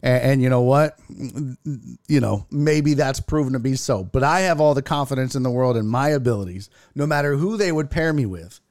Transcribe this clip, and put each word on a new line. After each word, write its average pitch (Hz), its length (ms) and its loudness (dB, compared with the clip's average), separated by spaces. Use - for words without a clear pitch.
a-, - 40 -2
and 127 360 2
you 127 80 2
know 123 100 4
what? 139 380 2
You 131 1120 -4
know, 104 300 -2
maybe 147 440 2
that's 135 260 0
proven 143 340 -2
to 131 40 -2
be 131 180 -2
so. 104 280 -2
But 127 180 0
I 160 180 2
have 170 200 2
all 151 140 4
the 139 80 0
confidence 135 520 -2
in 131 80 -2
the 127 80 0
world 123 260 2
in 107 100 0
my 131 240 0
abilities, 101 580 -2
no 143 120 -2
matter 143 300 0
who 190 200 -2
they 196 160 0
would 156 180 -2
pair 160 220 0
me 143 140 0
with 90 340 -12